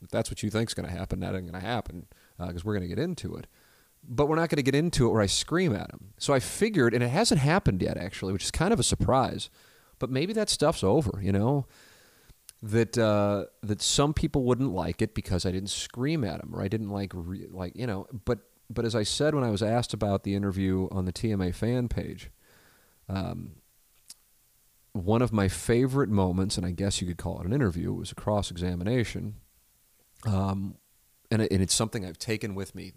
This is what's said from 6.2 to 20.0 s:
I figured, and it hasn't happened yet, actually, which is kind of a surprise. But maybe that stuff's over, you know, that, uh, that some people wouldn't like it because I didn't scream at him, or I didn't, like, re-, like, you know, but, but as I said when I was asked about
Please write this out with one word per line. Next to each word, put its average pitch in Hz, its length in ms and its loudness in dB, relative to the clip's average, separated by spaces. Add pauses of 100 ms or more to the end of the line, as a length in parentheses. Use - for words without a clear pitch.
I 135 60 6
figured, 156 540 2
and 120 100 2
it 120 60 0
hasn't 180 320 4
happened 139 400 2
yet, - 160 -2
actually, 95 360 -6
which 98 100 -4
is - 80 -4
kind 185 220 2
of 196 60 2
a 120 40 2
surprise. - 680 2 (480)
But 123 120 -4
maybe 139 220 0
that 214 180 0
stuff's - 360 2
over, 107 360 4
you 95 120 0
know, 123 340 2 (960)
that, 110 340 2
uh, 104 500 2 (140)
that 101 200 -2
some 147 320 2
people 147 320 0
wouldn't 123 260 2
like 87 300 -2
it 110 120 0
because 92 320 -2
I 92 60 2
didn't 95 200 -4
scream 143 520 -2
at 82 180 -4
him, 80 140 -10
or 98 60 -4
I 98 80 -2
didn't, 110 200 -2
like, 101 240 -4
re-, 90 380 -8
like, 90 240 -8
you 120 100 -6
know, 101 220 -4 (160)
but, 120 160 0 (300)
but 117 160 -2
as 113 100 0
I 110 80 4
said 147 320 2
when 139 80 2
I 120 60 2
was 101 120 2
asked 113 320 0
about 101 300 0